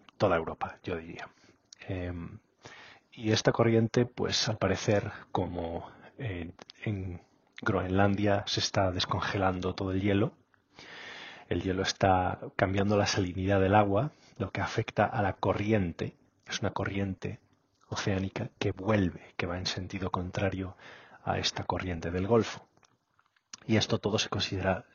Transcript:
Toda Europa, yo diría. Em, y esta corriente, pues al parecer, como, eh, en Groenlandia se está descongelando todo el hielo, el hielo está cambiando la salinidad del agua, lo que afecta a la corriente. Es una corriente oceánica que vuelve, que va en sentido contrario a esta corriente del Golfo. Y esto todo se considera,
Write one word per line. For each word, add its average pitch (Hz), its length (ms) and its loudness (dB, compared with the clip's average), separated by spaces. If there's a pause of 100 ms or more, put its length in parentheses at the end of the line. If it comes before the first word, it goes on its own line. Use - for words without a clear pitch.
(180)
Toda 95 180 4
Europa, 82 480 -4
yo 90 140 -6
diría. 82 320 -12 (580)
Em, 90 520 -6 (760)
y 110 180 -2
esta 110 220 4
corriente, 113 520 4
pues - 440 -2
al 110 80 -2
parecer, 101 540 2 (200)
como, 85 580 -4 (280)
eh, 90 340 -6 (320)
en 95 380 -4 (400)
Groenlandia 98 840 2
se - 120 -2
está 98 320 2
descongelando 92 840 0
todo 95 160 -2
el 95 100 0
hielo, 101 320 4 (1120)
el 87 160 -2
hielo 92 180 0
está 92 580 2 (160)
cambiando 101 420 2
la 101 100 4
salinidad 95 520 0
del 95 160 6
agua, 104 360 4 (260)
lo 98 140 -4
que 101 100 -4
afecta - 440 0
a 117 160 -2
la 95 120 0
corriente. 101 840 0 (300)
Es - 140 -8
una 101 120 -2
corriente 98 680 -6 (480)
oceánica 98 720 -4
que 101 120 0
vuelve, 95 640 0
que - 120 -4
va 87 100 -6
en 95 80 -8
sentido 95 460 -6
contrario 95 640 -4 (480)
a 95 160 -4
esta - 240 -4
corriente 87 480 -4
del 92 160 -2
Golfo. 110 400 2 (1000)
Y 110 120 4
esto 104 220 2
todo 104 200 0
se - 100 -2
considera, 92 640 -2